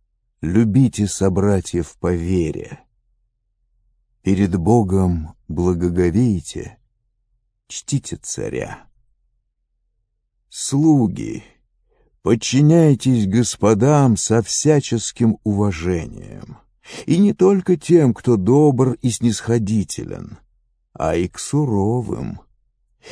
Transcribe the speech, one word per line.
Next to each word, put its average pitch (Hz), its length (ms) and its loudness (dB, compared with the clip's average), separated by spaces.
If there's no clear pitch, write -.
Любите 104 680 2
собратьев 95 920 -2
по 90 140 -2
вере. 85 680 -4
Перед 95 340 0
Богом 92 800 0
«Благоговейте, 90 1300 -2
чтите - 500 -8
царя». - 720 -10
Слуги, 135 920 -2
подчиняйтесь 131 1040 2
господам 113 880 2
со 113 240 0
всяческим 120 1040 -2
уважением, 80 1120 -6
и 165 140 2
не 202 140 4
только 185 440 2
тем, 151 380 4
кто 123 200 2
добр 127 580 4
и 123 80 0
снисходителен, 107 1300 -4
а 80 220 -2
и 87 120 -2
к - 100 -14
суровым. 113 1040 -4